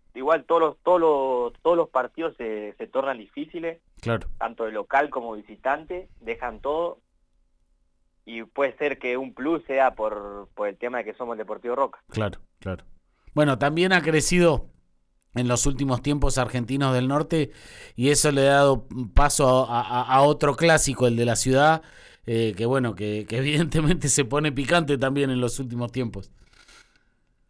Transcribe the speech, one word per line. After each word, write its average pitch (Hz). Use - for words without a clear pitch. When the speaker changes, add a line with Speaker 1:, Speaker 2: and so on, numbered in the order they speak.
Speaker 1:
igual 156
todos 165
los, 151
todos 180
los, 135
todos 170
los 165
partidos 139
se, 107
se 113
tornan 135
difíciles, 160
Speaker 2:
Claro. 117
Speaker 1:
tanto 113
de 110
local 120
como 117
visitante, 147
dejan 117
todo, 160
y 117
puede 139
ser 143
que 123
un 131
plus 151
sea 131
por, 101
por 104
el 98
tema 120
de 107
que 107
somos 117
el 107
Deportivo 107
Roca. 135
Speaker 2:
Claro, 104
claro. 92
Bueno, 147
también 165
ha 180
crecido 156
en 123
los 123
últimos 135
tiempos 139
Argentinos 131
del 127
Norte 147
y 131
eso 147
le 135
ha 139
dado 139
paso 131
a, 120
a, 123
a 131
otro 147
clásico, 151
el 117
de 120
la 117
ciudad, 147
eh, 113
que 113
bueno, 123
que, 104
que 113
<laughs> -
evidentemente 151
se 139
pone 147
picante 143
también 135
en 127
los 117
últimos 120
tiempos. 113